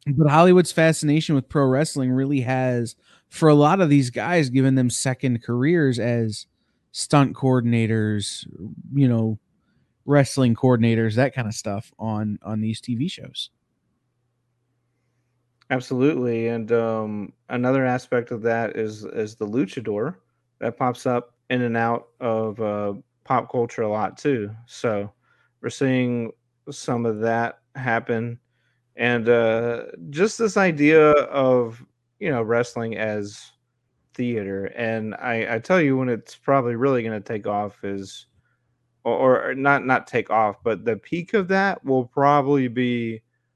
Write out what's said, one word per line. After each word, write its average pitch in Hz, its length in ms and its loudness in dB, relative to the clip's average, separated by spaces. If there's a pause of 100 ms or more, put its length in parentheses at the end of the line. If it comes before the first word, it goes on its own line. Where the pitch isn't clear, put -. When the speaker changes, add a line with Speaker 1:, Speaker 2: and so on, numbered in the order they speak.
Speaker 1:
But 147 240 2
Hollywood's 175 420 6
fascination 160 640 2
with 131 140 -2
pro 143 160 2
wrestling 131 460 0
really 135 300 0
has, 123 540 -2 (340)
for 160 200 4
a 151 60 8
lot 151 260 6
of 165 80 4
these 139 200 4
guys, 135 400 0
given 131 260 4
them 127 140 2
second 123 540 -2
careers 131 560 2
as 113 460 -2 (460)
stunt - 440 2
coordinators, 113 1080 0 (480)
you 139 140 4
know, 113 320 0 (680)
wrestling 135 500 2
coordinators, 113 600 2
that 127 180 2
kind 120 140 -4
of 104 60 -6
stuff 104 460 -8
on, 107 420 -4
on 107 200 -6
these 113 180 -4
T 123 160 -6
V 135 120 -2
shows. - 420 -12 (2250)
Speaker 2:
Absolutely. 127 800 0
And, 113 240 -4
um, 110 640 -2 (160)
another 127 360 0
aspect 127 460 -2
of 117 120 -8
that 113 340 -2
is, 107 260 -6
is 107 320 -8
the 107 120 -6
luchador 113 680 -4 (440)
that 113 180 -6
pops 127 280 -2
up 120 280 -2 (160)
in 127 120 0
and 117 140 -2
out 117 320 -2 (120)
of, 110 420 -4
uh, 104 320 -4 (320)
pop 120 260 -2
culture 120 300 -4
a 107 80 -2
lot 104 280 -4
too. 120 320 -2 (160)
So 104 460 -4 (500)
we're 123 80 -6
seeing 123 640 -2 (400)
some 120 340 -4
of 110 140 -2
that 117 400 -2 (160)
happen. 117 640 -4 (560)
And, 120 320 0
uh, 117 560 2 (260)
just 170 280 -2
this 220 180 0
idea 156 560 6
of, 127 720 2 (360)
you 180 120 -2
know, 123 100 -2
wrestling 113 560 -2
as 107 540 -6 (600)
theater. 101 540 -4
And 113 480 -6
I, 113 400 -4
I 113 40 -2
tell 185 220 0
you 135 160 2
when 131 120 -2
it's 117 260 -6
probably 123 400 0
really 127 280 0
gonna 110 160 -6
take 104 260 -8
off 104 380 -4
is, 98 420 -10 (800)
or, 127 460 2
or 131 40 -4
not, 135 320 0
not 127 220 -2
take 117 220 -6
off, 107 340 0
but 104 220 -4
the 113 120 -2
peak 165 360 -10
of 196 160 0
that 196 360 -2
will 131 200 0
probably 139 600 2
be 117 540 -4 (340)